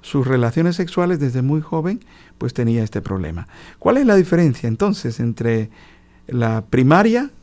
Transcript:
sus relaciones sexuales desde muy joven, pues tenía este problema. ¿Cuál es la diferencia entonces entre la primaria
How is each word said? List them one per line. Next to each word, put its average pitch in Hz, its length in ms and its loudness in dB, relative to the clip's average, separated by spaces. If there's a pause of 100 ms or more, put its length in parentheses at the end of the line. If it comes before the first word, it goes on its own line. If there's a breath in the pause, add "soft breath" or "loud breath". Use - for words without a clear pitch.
sus 135 240 -2
relaciones 131 500 0
sexuales 175 420 -2
desde 131 240 -2
muy 147 180 0
joven, 160 400 -4 (380 soft breath)
pues - 160 -6
tenía 117 300 0
este 104 180 -6
problema. 85 460 -8 (300 loud breath)
¿Cuál - 200 2
es 277 80 2
la 208 100 6
diferencia 170 520 2
entonces 120 520 -2
entre 113 500 -2 (560 soft breath)
la 113 420 -2
primaria 208 640 4 (120)